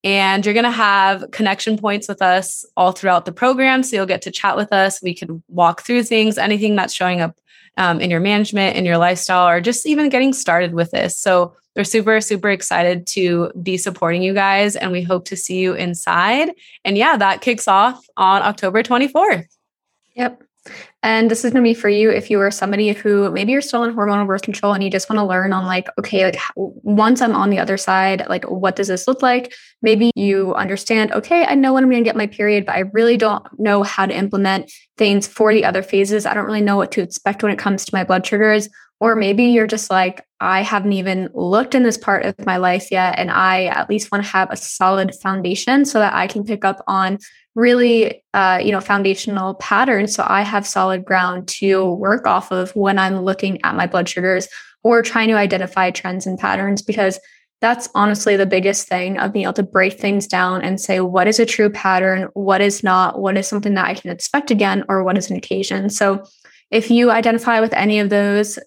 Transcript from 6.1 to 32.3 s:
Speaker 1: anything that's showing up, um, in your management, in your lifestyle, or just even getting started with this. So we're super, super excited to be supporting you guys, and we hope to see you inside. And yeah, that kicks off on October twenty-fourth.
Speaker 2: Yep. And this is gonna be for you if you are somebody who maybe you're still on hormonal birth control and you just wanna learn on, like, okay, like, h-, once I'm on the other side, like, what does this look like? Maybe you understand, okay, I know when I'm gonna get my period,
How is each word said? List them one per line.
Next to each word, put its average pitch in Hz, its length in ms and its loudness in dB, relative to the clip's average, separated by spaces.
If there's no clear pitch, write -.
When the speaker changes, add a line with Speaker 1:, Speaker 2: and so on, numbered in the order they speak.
Speaker 1:
anything 208 380 0
that's - 180 -2
showing 180 260 -2
up, 165 160 -4
um, 180 240 0
in 185 80 -2
your 170 120 0
management, 202 560 0
in 185 80 -2
your 170 140 2
lifestyle, 180 500 2
or 175 120 4
just 233 240 -2
even 302 260 2
getting 262 220 2
started 175 420 0
with 170 180 -2
this. - 260 -2
So 180 380 0
we're 202 100 -2
super, 220 360 2
super 208 300 -2
excited 180 580 -2
to 175 420 -2
be 185 160 -4
supporting 175 460 -2
you 190 100 0
guys, 196 440 0
and 185 160 -4
we 180 100 -4
hope 180 220 -2
to 190 120 -10
see 185 220 -6
you 185 160 0
inside. 185 800 0
And 196 120 0
yeah, 269 200 4
that 196 240 0
kicks 240 260 -2
off 214 380 2
on 190 260 2
October 208 420 0
twenty-fourth. 269 600 0
Speaker 2:
Yep. 247 300 -6
And 220 280 2
this 226 140 -2
is 233 80 0
gonna 247 120 4
be 233 100 4
for 214 140 -2
you 208 220 4
if 202 200 -2
you 202 100 2
are 196 120 2
somebody 202 400 0
who 202 400 0
maybe 196 180 -2
you're 277 100 2
still 240 220 -4
on 233 120 -2
hormonal 202 320 0
birth 196 160 -2
control 202 300 -2
and 196 120 -2
you 196 40 -2
just 190 220 -4
wanna 208 160 0
learn 185 260 0
on, 185 140 -2
like, 185 220 -4
okay, 196 260 0
like, 175 120 0
h-, - 180 -10
once 214 680 0
I'm 233 140 2
on 196 160 0
the 196 80 2
other 185 180 -2
side, 190 520 0
like, 180 160 -4
what 185 320 -2
does 202 120 -2
this 180 180 -4
look 262 140 0
like? 247 320 0
Maybe 220 320 4
you 196 400 0
understand, 202 580 -2
okay, 339 320 2
I 277 120 0
know 262 180 4
when 262 80 4
I'm 254 80 4
gonna 240 120 2
get 220 140 0
my 208 120 -2
period, 208 360 0